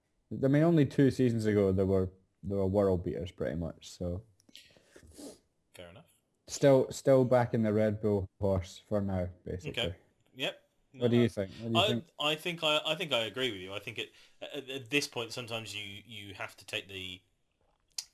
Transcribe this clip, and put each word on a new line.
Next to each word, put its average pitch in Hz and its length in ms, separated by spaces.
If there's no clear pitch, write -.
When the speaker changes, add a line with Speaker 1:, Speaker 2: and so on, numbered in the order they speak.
Speaker 1:
I 135 40
mean, 147 160
only 165 220
two 135 260
seasons 117 340
ago 101 260
they 95 120
were, 95 260
they 98 140
were 98 100
world 95 380
beaters 87 280
pretty 69 240
much. - 400
So 87 280
Speaker 2:
Fair 87 140
enough. 85 160
Speaker 1:
still, 135 420
still 131 340
backing 120 400
the 107 100
Red 107 280
Bull 101 260
horse 98 500
for 104 120
now, 92 260
basically. 117 380
Speaker 2:
Okay. 92 120
Yep. 139 200
Speaker 1:
What 123 140
do 120 60
Speaker 2:
No, 120 60
Speaker 1:
you 113 60
think? 98 220
What 113 100
do 113 60
you 180 60
Speaker 2:
I, 208 40
Speaker 1:
think? 120 160
Speaker 2:
I 151 160
think 165 280
I, 151 220
I 156 100
think 160 180
I 117 120
agree 120 260
with 98 100
you. 92 120
I 104 60
think 110 200
at, 107 60
at, 131 140
at 131 200
this 143 180
point, 117 240
sometimes 113 440
you, 104 80
you 101 300
have 110 220
to - 80
take - 220
the, 92 340